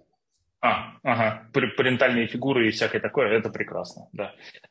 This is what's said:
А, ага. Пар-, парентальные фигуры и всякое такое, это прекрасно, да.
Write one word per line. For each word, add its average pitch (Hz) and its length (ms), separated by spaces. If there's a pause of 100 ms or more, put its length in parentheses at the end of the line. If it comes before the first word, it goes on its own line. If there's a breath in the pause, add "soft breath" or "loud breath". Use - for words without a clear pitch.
(640)
А, 104 300 (100)
ага. 113 500
Пар-, 120 240
парентальные 123 520
фигуры 123 400
и - 20
всякое 110 300
такое, 110 360
это 110 140
прекрасно, - 640
да. 98 200 (380 loud breath)